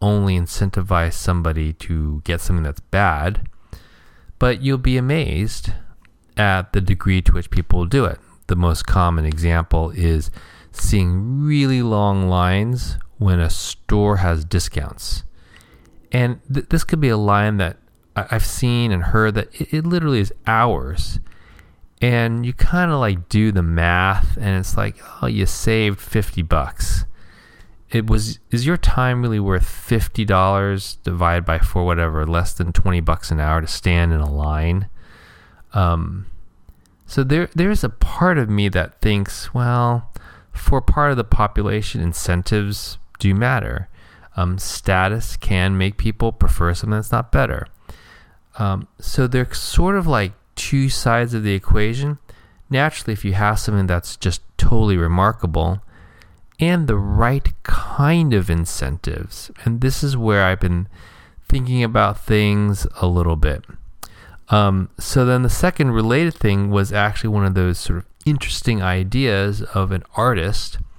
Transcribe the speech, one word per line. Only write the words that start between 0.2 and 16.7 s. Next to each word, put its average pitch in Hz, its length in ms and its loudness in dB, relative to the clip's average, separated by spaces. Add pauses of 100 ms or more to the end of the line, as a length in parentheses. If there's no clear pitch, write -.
incentivize 90 760 0
somebody 80 600 -2
to 76 500 -4
get 85 160 -2
something 85 240 0
that's 71 160 -6
bad, 92 680 0 (920)
but 123 220 2
you'll 135 160 0
be 127 180 2
amazed 139 760 -2 (640)
at 95 360 0
the 98 80 2
degree 92 400 2
to - 120 6
which 87 180 0
people 87 340 2
do 123 200 2
it. 90 120 -4 (300)
The - 80 0
most 85 320 0
common 85 380 2
example 80 680 0
is 80 400 0 (400)
seeing 98 720 0
really 139 400 2
long 101 460 0
lines 95 680 0 (200)
when 92 240 2
a 82 100 2
store - 680 0
has 85 260 0
discounts. - 800 -4 (880)
And 123 280 0 (140)
th-, 139 140 -4
this 165 160 2